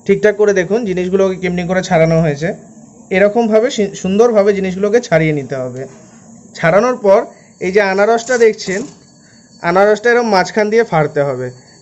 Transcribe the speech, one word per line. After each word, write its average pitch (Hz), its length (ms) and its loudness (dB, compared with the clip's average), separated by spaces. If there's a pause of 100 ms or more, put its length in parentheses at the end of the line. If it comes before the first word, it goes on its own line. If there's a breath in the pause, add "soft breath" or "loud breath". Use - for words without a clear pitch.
ঠিকঠাক 202 300 2
করে 208 180 2
দেখুন 196 320 -2
জিনিসগুলোকে 185 500 -2
কেমনি 175 320 -4
করে 185 160 -2
ছাড়ানো 165 380 2
হয়েছে। 156 320 -2 (560)
এরকমভাবে 220 640 2
সি-, 196 220 -4
সুন্দরভাবে 208 600 2
জিনিসগুলোকে 196 480 -2
ছাড়িয়ে 160 320 0
নিতে 139 220 -6
হবে। 127 300 -8 (680 loud breath)
ছাড়ানোর 202 420 0
পর 208 280 2 (340 loud breath)
এই 185 120 -4
যে 202 100 2
আনারসটা 220 560 0
দেখছেন, 214 440 0 (800 soft breath)
আনারসটা 202 500 2
এরকম 233 180 2
মাঝখান 208 400 0
দিয়ে 226 140 2
ফাড়তে 156 380 0
হবে। 127 300 -4 (300 soft breath)